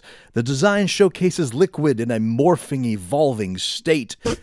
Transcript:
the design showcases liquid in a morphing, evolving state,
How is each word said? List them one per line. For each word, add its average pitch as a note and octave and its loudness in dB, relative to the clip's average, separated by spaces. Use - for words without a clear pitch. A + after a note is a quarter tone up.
the A#2+ 0
design F#3+ 2
showcases F3 0
liquid D3 2
in A#2 -2
a A2+ 0
morphing, C3 0
evolving G#2+ 0
state, - -4